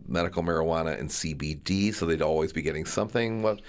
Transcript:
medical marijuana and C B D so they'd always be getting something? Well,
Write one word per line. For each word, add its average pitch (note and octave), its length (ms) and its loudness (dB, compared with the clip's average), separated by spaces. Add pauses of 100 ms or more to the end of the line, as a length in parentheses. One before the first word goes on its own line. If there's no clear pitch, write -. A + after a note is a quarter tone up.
medical E2+ 360 0
marijuana D#2+ 560 2
and D2 120 -6
C D#2+ 220 -2
B D2+ 220 -4
D G2 360 2
so F2+ 140 -2
they'd D#2+ 160 2
always D#2 320 2
be E2 80 -2
getting D#2 240 -2
something? A2+ 560 0
Well, G#2+ 160 2 (120)